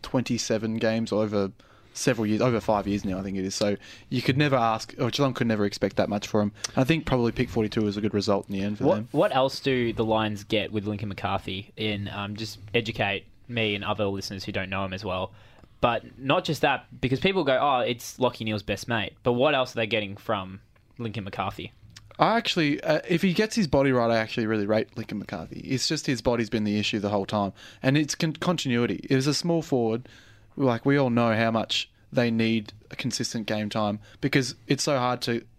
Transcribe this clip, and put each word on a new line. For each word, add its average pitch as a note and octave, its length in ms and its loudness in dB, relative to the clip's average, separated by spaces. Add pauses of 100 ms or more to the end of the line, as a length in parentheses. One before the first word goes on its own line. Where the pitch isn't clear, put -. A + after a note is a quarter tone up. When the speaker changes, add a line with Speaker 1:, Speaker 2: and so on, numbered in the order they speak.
Speaker 1:
twenty-seven A2+ 760 -2
games A2+ 340 0
over G2+ 400 2 (420)
several A2+ 340 0
years, G#2+ 140 2
over A#2+ 180 2
five G2+ 280 2
years G2+ 160 0
now, F#2+ 140 -2
I G2 60 -6
think G2 140 -6
it F#2+ 80 -2
is. G2 100 -4
So G#2 200 2 (340)
you B2+ 120 -2
could C3 160 2
never D3 180 2
ask, A2+ 440 0
or B2 100 0
Geelong C3+ 240 2
could A#2+ 140 0
never G#2+ 180 2
expect G2+ 300 -2
that E2+ 140 2
much G2+ 180 -2
for G#2+ 140 2
him. G#2 100 2 (240)
And - 20 0
I C3 60 4
think D#3+ 220 2
probably A#2+ 260 2
pick A2+ 180 -2
forty-two A2 320 0
was G#2 160 2
a G#2+ 40 -4
good G#2 120 0
result G2+ 360 2
in G#2 40 -6
the F#2+ 80 -4
end G#2 160 -2
for B2+ 80 -4
Speaker 2:
What, D#3+ 100 4
Speaker 1:
them. A#2+ 160 -6
Speaker 2:
what D#3 240 2
else C3 240 2
do B2 340 0
the A2+ 120 0
Lions A2 380 0
get G2+ 280 0
with G2+ 140 -2
Lincoln G#2 240 -4
McCarthy G2 680 -6
in, G#2 320 -4
um, G#2 260 -8
just F#2 240 -10 (140)
educate A2 520 0 (220)
me A2 280 0
and G2+ 80 -6
other G#2+ 220 0
listeners G2 380 -4
who - 80 -8
don't G2 180 -4
know G2 160 -4
him F#2 80 -6
as F#2 100 -8
well? F#2 280 -4 (480)
But - 400 -2
not C#3 240 0
just D#3 180 -2
that, C#3 240 2 (160)
because C3 180 0
people F#3+ 240 2
go, C3+ 160 4
"Oh, C3+ 200 4
it's A#2+ 380 -2
Lachie A#2+ 280 0
Neale's A2 180 -2
best - 240 -4
mate." A2 260 -2 (100)
But B2 100 4
what C3+ 220 4
else C3 180 -2
are - 60 -6
they A2+ 80 0
getting G#2 300 -2
from G2 420 -4 (380)
Lincoln A2 260 -6
McCarthy? G2 480 -6 (480)
Speaker 1:
I F#3 160 4
actually, D#3+ 460 0
uh, D#3 260 2
if E3+ 140 2
he F#3+ 100 4
gets G#3+ 240 0
his G#3 120 2
body C#3 240 4
right, A#2+ 180 4
I A#2 80 4
actually A2 300 0
really G#2+ 180 2
rate G#2+ 320 0
Lincoln G#2+ 220 -6
McCarthy. G2 400 -10
It's - 280 -2
just D#3 200 -2
his B2+ 160 0
body's A#2 260 2
been A2 140 0
the G#2 160 2
issue G#2 180 0
the G2+ 120 0
whole G2+ 180 0
time. G2+ 260 0 (300)
And C3+ 120 4
it's D3+ 200 0
con-, D#3+ 180 -2
continuity. A#2+ 760 0
It C#3 80 2
was C3 120 2
a D3 80 0
small E3+ 260 0
forward. A#2+ 480 0 (460)
Like, A#2+ 280 2
we C#3 140 4
all C3+ 140 4
know A#2 240 4
how A2+ 160 4
much - 400 -2 (200)
they A#2+ 200 2
need A2+ 420 2 (160)
a - 60 -14
consistent A#2 500 -4
game G#2+ 240 -2
time G#2+ 300 0 (200)
because C3+ 360 0 (100)
it's C#3 180 0
so D3 140 0
hard B2 240 0
to A#2 220 -2 (160)